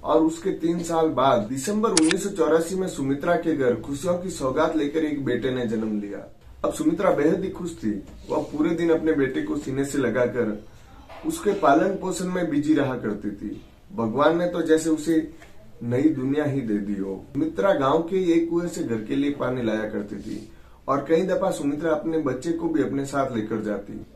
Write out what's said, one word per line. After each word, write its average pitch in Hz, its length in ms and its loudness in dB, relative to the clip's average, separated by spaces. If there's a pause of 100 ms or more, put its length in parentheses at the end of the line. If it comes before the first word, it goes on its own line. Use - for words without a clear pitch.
और 156 220 4
उसके 160 340 0
तीन 170 280 0
साल 165 280 2
बाद 127 300 4
दिसंबर 202 500 0
उन्नीस 180 320 4
सौ 202 80 -2
चौरासी 165 420 2
में 185 140 0
सुमित्रा 143 480 0
के 165 180 0
घर 120 260 2
खुशियों 165 340 -2
की 180 160 -4
सौगात 156 460 0
लेकर 151 280 0
एक 139 200 -2
बेटे 131 260 0
ने 127 160 -2
जन्म 107 340 -2
लिया। 101 180 -8 (460)
अब - 80 0
सुमित्रा 170 400 2
बेहद 170 320 2
ही - 60 -4
खुश 170 240 -8
थी। 110 160 -2 (400)
वह 156 120 0 (100)
पूरे 151 200 0
दिन 165 180 0
अपने 156 240 4
बेटे 139 280 0
को 151 140 -4
सीने 139 280 -4
से 139 140 -4
लगाकर 117 600 0 (680)
उसके - 340 -2
पालन 175 360 4
पोषण 180 300 -4
में 180 240 -2
बिजी 147 240 2
रहा 139 220 2
करती 104 340 -4
थी। 101 200 -10 (440)
भगवान 127 440 2
ने 175 100 0
तो 170 140 -4
जैसे 160 280 2
उसे 160 260 2 (680)
नई 131 260 2
दुनिया 139 340 0
ही 135 160 0
दे 107 180 -2
दी 98 160 -2
हो। 95 200 -4 (180)
सुमित्रा 160 420 2
गांव 143 280 2
के 185 200 0 (100)
एक 165 180 4
कुएं 170 180 0
से 165 160 -6
घर 117 160 -2
के 135 160 -4
लिए 143 160 2
पानी 127 300 -2
लाया 110 260 0
करती 104 300 -6
थी 107 200 -8 (500)
और 139 200 0
कई 165 160 4
दफा 185 280 0
सुमित्रा 147 400 -2
अपने 160 280 0
बच्चे 135 320 -2
को 165 160 -2
भी 147 140 2
अपने 139 240 -2
साथ 135 300 -2
लेकर 107 260 -4
जाती। 104 380 -6 (140)